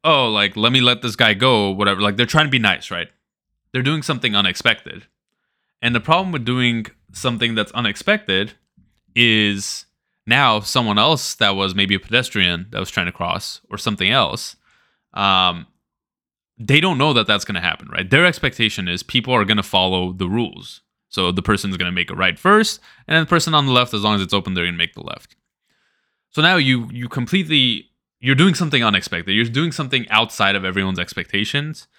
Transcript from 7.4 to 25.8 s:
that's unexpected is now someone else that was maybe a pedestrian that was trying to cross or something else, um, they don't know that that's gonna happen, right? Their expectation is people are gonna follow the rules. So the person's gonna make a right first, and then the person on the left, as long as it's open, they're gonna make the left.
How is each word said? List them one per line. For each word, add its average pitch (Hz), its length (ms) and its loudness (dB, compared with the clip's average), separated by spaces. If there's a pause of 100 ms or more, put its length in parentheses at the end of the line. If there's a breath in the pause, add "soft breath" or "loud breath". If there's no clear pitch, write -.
that's 104 160 -2
unexpected 110 840 -2 (600)
is 107 720 2 (420)
now 117 320 4
someone 104 400 0
else 143 360 0
that 98 200 0
was 95 180 -2
maybe 98 220 0
a 92 40 0
pedestrian 95 720 -2
that 101 100 -8
was 92 120 -8
trying 87 160 -2
to 90 40 -6
cross 87 500 -6 (100)
or 101 80 -10
something 101 320 -2
else, 113 440 -2 (600)
um, 92 500 0 (920)
they 135 200 2
don't 170 200 2
know 147 140 2
that 113 120 2
that's 104 180 0
gonna 95 180 -6
happen, 82 280 -4
right? 92 200 -6
Their 156 160 6
expectation 113 600 -2
is 87 140 -4
people 127 320 -2
are 107 120 4
gonna 104 180 0
follow 92 500 0
the 92 160 -4
rules. - 520 -6 (280)
So 90 220 0
the 92 100 -2
person's 98 340 0
gonna 90 160 -2
make 90 200 -2
a 92 40 -10
right 92 220 0
first, 214 420 2 (280 soft breath)
and 156 80 0
then 165 80 2
the 151 60 -6
person 165 260 2
on 143 100 2
the 131 60 0
left, 123 240 2
as 101 80 -4
long 107 120 2
as 98 60 0
it's 90 120 -4
open, 98 200 -2
they're 87 120 -2
gonna 87 120 -4
make 85 160 -4
the - 80 -18
left. - 340 -16 (920)